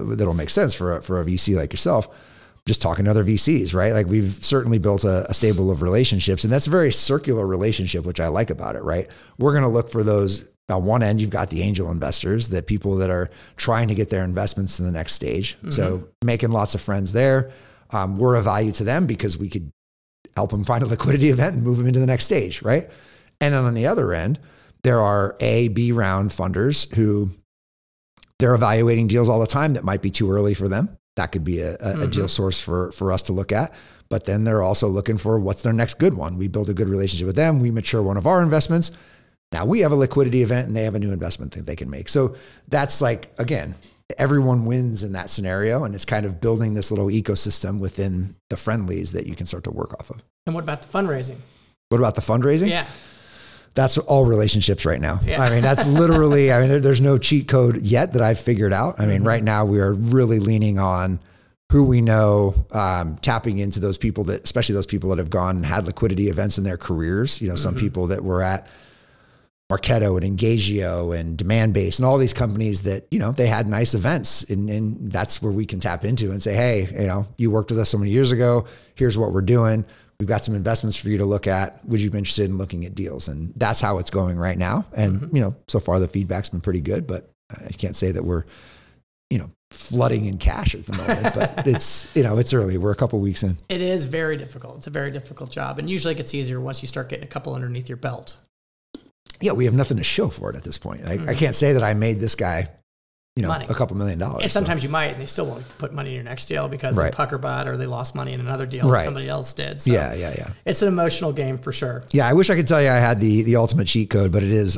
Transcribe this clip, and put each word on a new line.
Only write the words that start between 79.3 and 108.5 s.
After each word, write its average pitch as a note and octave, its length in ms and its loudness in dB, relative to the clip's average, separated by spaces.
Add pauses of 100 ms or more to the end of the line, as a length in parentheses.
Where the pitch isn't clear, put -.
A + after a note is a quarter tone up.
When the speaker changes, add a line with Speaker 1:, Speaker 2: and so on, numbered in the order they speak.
Speaker 1:
we're F#2+ 100 0
doing. A2 440 2 (340)
We've G2+ 80 -4
got G#2 160 0
some A2 120 -4
investments A2 420 -2
for - 120 -6
you G#2+ 100 0
to G2+ 60 0
look G2+ 220 -2
at. F#2+ 380 -2
Would A2+ 160 0
you G#2 100 0
be G#2 60 -4
interested G2+ 320 -2
in F#2+ 80 -4
looking F2+ 280 -6
at F#2+ 100 -12
deals?" F2 340 -8
And D#2 260 -8
that's G#2 240 0
how G2+ 200 0
it's F2+ 100 -6
going F2+ 280 -2
right F2+ 200 -2
now. G2 360 -2
And, G2+ 280 0
Speaker 2:
Mm-hmm. D3+ 160 -4
Speaker 1:
you C3 40 4
know, G#2+ 140 0 (140)
so G#2+ 100 0
far F#2 220 0
the F2 80 0
feedback's G2 400 -4
been F2+ 120 -6
pretty F2+ 200 -2
good, A2+ 260 -4
but - 240 -8 (180)
I - 200 -16
can't - 260 -6
say F#2+ 160 -2
that F#2 140 -4
we're, F2 180 -2 (840)
you A3 80 0
know, D3 140 -6 (200)
flooding B2 540 -2
in G2 120 -4
cash - 380 -2
at - 100 -14
the G2 120 -8
moment, A#3 360 -2
but C#3 320 -2
Speaker 2:
<laughs> - 0 -
Speaker 1:
it's, - 480 -2
you D3 100 4
know, G#2+ 160 0
it's A#2+ 140 0
early. F#2+ 240 2
We're F#2+ 140 0
a G2 40 0
couple A2+ 260 0
weeks G2 220 -2
in. F#2 140 0 (120)
Speaker 2:
It F3+ 120 -4
is F3+ 220 -2
very D#3 320 -4
difficult. C3 440 -14
It's C#3 80 -16
a D3 40 -14
very C#3+ 200 -6
difficult C3+ 380 -14
job. C3+ 300 -10
And D#3 100 -6
usually E3+ 240 -2
it D3+ 40 -8
gets C3+ 180 -8
easier B2+ 240 -4
once C3 220 -8
you B2+ 80 -12
start C3 180 -8
getting C3+ 160 -10
a C#3+ 60 -16
couple - 260 -10
underneath B2 320 -8
your A#2+ 100 -10
belt. B2 380 -10 (1040)
Speaker 1:
Yeah, F#3+ 140 0
we A#2+ 120 0
have A2+ 80 2
nothing C3 240 0
to E2 60 -4
show - 240 0
for - 240 -8
it - 40 -8
at - 80 -14
this - 140 -10
point. - 300 -12
I, F2+ 60 -4
I G2 40 -2
Speaker 2:
Mm-hmm. D#3+ 160 -4
Speaker 1:
can't C#3 220 0
say C#3+ 180 4
that B2+ 80 4
I G#2+ 140 2
made G#2+ 240 0
this - 160 -2
guy, F2 320 -2 (680)
you A#2+ 60 -2
know, F#2 60 0
Speaker 2:
Money. D#3+ 220 -4
Speaker 1:
a A2 40 0
couple - 240 -2
million G2+ 220 -4
dollars, G2+ 240 -4
Speaker 2:
And - 80 -2
Speaker 1:
so. - 80 0
Speaker 2:
sometimes E3 240 -2
you C#3 60 -6
might, D#3 240 -2
and B2+ 80 -12
they - 40 -12
still - 220 -6
won't B2+ 180 -10 (140)
put C#3+ 140 -8
money C#3+ 180 -8
in B2+ 40 -10
your B2 80 -10
next B2 220 -10
deal D3 220 -4
because C3+ 280 -4
Speaker 1:
Right. F2+ 160 2
Speaker 2:
they - 40 -8
pucker C#3+ 240 -4
bought C3 280 -6
or B2+ 80 -6
they B2+ 120 -6
lost B2 260 -8
money C3 200 -8
in B2+ 60 -8
another C3 280 -6